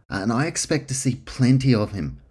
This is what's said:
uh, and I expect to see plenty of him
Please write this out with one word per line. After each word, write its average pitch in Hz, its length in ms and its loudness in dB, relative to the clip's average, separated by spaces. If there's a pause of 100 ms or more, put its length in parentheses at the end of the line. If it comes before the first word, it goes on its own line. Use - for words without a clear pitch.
uh, 95 120 -6
and 113 120 0
I 143 140 0
expect - 420 -4
to 131 60 -4
see - 280 -2
plenty 131 500 4
of 104 180 2
him 78 280 -8 (120)